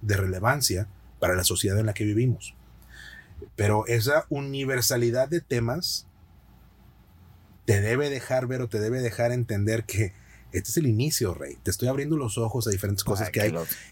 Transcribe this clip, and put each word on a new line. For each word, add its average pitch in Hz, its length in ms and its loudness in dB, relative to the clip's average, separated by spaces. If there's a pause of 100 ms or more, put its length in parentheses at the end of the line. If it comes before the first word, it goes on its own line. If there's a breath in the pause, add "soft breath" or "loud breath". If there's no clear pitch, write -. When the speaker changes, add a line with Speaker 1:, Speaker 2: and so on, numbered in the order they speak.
Speaker 1:
de 101 140 2
relevancia 95 720 0 (320)
para 90 160 4
la 87 80 0
sociedad 98 340 2
en 110 80 2
la 104 80 -2
que 107 100 -4
vivimos. 110 500 0 (1000 loud breath)
Pero 107 320 2
esa 120 420 2
universalidad 135 1000 0
de 165 120 0
temas 123 680 -2 (1600)
te 101 160 4
debe 127 300 2
dejar 127 360 0
ver 127 160 -2
o 117 60 -4
te 107 120 -4
debe 120 200 0
dejar 120 320 0
entender 113 520 0
que 98 280 -2 (400 loud breath)
este - 180 -4
es - 60 0
el 165 100 2
inicio, 117 480 2
Rey. 69 280 -12
Te - 80 -2
estoy 123 180 -2
abriendo 143 280 0
los 120 220 -2
ojos 113 280 -2
a 110 40 0
diferentes 98 340 0
cosas 101 220 0
Speaker 2:
Ay, - 60 -8
Speaker 1:
que - 80 0
Speaker 2:
qué 104 60 4
Speaker 1:
hay. 82 60 2
Speaker 2:
loco. 82 140 -4 (260 loud breath)